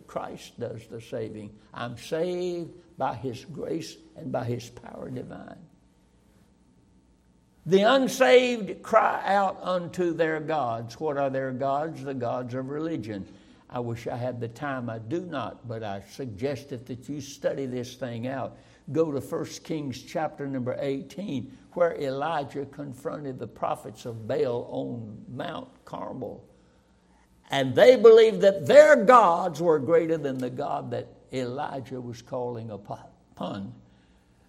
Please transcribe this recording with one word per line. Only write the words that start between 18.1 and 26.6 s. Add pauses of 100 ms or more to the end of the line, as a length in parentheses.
out. (340)
Go
to
First
Kings
chapter
number
eighteen, (160)
where
Elijah
confronted
the
prophets
of
Baal
on
Mount (160)
Carmel. (1080)